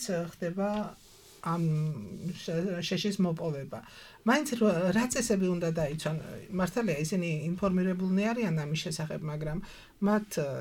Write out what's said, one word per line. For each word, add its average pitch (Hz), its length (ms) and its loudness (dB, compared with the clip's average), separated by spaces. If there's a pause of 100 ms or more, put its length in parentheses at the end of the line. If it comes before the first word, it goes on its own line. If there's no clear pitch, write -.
ე, 180 160 0
ხდება 185 460 -2 (720)
ამ 170 220 0 (640)
შე-, 175 500 -2
შეშის 196 400 0
მოპოვება. 160 600 0 (400)
მაინც 294 320 4
რო-, 220 220 4 (140)
რა 214 180 4
წესები 233 420 2
უნდა 170 220 2
დაიცვან? 156 480 0 (320)
მართალია, 185 480 0
ისინი 170 320 0 (140)
ინფორმირებულნი 185 800 2
არიან 226 340 0
ამის 151 240 -2
შესახებ, 156 400 -4
მაგრამ 151 380 -4 (380)
მათ, 208 360 2
ე, 147 140 -2 (140)